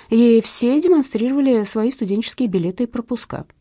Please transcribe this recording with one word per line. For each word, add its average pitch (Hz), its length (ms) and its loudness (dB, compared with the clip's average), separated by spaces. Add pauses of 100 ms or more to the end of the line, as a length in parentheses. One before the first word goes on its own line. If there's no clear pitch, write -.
Ей 226 320 6
все 247 380 0
демонстрировали 269 840 2
свои 220 260 -2
студенческие 220 600 -4
билеты 185 340 -4
и 240 40 -2
пропуска. - 580 -10 (160)